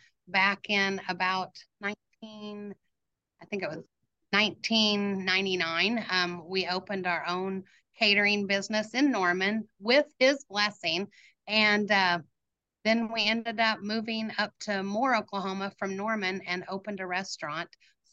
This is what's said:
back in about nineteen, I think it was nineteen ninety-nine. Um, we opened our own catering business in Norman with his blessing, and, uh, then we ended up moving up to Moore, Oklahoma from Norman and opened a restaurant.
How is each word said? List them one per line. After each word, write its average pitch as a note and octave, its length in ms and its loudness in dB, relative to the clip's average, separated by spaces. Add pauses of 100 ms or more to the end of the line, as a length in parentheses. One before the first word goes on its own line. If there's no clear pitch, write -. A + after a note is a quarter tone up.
(260)
back G3 420 0
in G3 400 2
about F#3 460 -2 (260)
nineteen, G#3 920 -10 (640)
I E3+ 40 -20
think F#3+ 180 -8
it D#3+ 60 -4
was D#3+ 160 -10 (480)
nineteen G3+ 920 2
ninety-nine. F#3 840 0
Um, F3 380 0
we F#3 180 -2
opened F#3 400 -4
our E3 220 -2
own F#3+ 340 -4 (340)
catering G3+ 520 2
business G#3+ 440 -2
in C4+ 200 4
Norman F#3+ 560 0 (100)
with C4 280 4 (120)
his C4+ 320 4
blessing, G3 560 -2 (400)
and, G#3 460 4
uh, F#3 260 4 (640)
then A3+ 300 2
we A3 140 0
ended A3+ 340 0
up A3 220 2
moving A3 540 -4
up G#3 160 -2 (100)
to G3 200 -2
Moore, A3+ 320 0
Oklahoma G3 640 -2
from G3 180 -4
Norman G3 480 -2
and F3+ 240 -4
opened G3 300 -8
a F#3+ 80 -8
restaurant. E3+ 640 -6 (440)